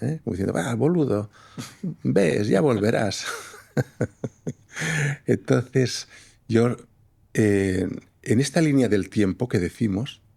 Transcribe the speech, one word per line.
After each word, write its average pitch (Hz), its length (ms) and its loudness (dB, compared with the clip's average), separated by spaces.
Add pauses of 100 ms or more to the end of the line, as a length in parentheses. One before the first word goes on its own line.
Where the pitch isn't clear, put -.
¿eh? 151 220 -4
Como - 120 -4
diciendo, 98 220 -2
"Ah, 120 180 -2
boludo, 120 540 0 (760)
ves, 127 440 2
ya 190 140 4
volverás". 113 640 0 (500)
<laughs> - 1500 -6
Entonces, 123 800 0 (400)
yo, 117 300 2 (560)
eh, 98 540 2 (360)
en 120 160 2
esta 143 220 0
línea 139 280 4
del 98 200 0
tiempo 101 380 0
que 107 120 0
decimos, 98 600 -4 (160)